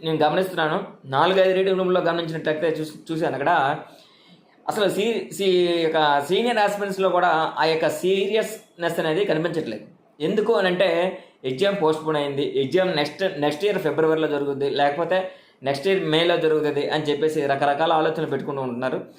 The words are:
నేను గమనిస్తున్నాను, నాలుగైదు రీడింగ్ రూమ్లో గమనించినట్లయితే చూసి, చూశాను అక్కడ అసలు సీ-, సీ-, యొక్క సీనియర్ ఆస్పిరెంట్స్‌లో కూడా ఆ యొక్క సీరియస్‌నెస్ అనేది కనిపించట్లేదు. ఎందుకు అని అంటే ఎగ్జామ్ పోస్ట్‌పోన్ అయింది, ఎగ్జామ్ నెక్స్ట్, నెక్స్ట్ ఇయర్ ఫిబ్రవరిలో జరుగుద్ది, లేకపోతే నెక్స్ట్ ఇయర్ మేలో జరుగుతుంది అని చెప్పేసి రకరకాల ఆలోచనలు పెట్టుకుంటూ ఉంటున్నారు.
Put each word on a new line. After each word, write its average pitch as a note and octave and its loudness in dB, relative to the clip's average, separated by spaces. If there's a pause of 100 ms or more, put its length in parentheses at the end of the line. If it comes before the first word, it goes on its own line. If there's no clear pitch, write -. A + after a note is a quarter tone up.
నేను D#3+ 0
గమనిస్తున్నాను, E3+ 0 (380)
నాలుగైదు F#3 4
రీడింగ్ F#3+ 2
రూమ్లో F3+ 2
గమనించినట్లయితే E3 -2 (120)
చూసి, D#3 -8 (160)
చూశాను D#3+ -2
అక్కడ D3 0 (1160)
అసలు G#3 0 (100)
సీ-, G#3+ -2 (120)
సీ-, F#3+ 0 (340)
యొక్క D#3+ 0 (300)
సీనియర్ A3+ 0
ఆస్పిరెంట్స్‌లో G3 -2
కూడా F3 4 (300)
ఆ D3+ 2
యొక్క D#3+ 0 (140)
సీరియస్‌నెస్ G3 -2
అనేది D#3+ 0
కనిపించట్లేదు. D#3 -4 (420)
ఎందుకు G#3 2
అని F#3+ 2
అంటే F3+ 2 (640)
ఎగ్జామ్ F#3+ 0
పోస్ట్‌పోన్ D#3 0
అయింది, C#3+ -2 (180)
ఎగ్జామ్ F3+ 0
నెక్స్ట్, D3 -4 (220)
నెక్స్ట్ D3+ -2
ఇయర్ F#3+ 0
ఫిబ్రవరిలో D#3 2
జరుగుద్ది, C#3 -2 (120)
లేకపోతే E3 0 (480)
నెక్స్ట్ C#3+ -2
ఇయర్ F#3+ 2 (100)
మేలో E3+ 4 (100)
జరుగుతుంది D3 0 (120)
అని D3+ -2
చెప్పేసి D#3 0 (120)
రకరకాల C#3+ 2
ఆలోచనలు D#3 -2
పెట్టుకుంటూ C3+ -4
ఉంటున్నారు. B2 -4 (200)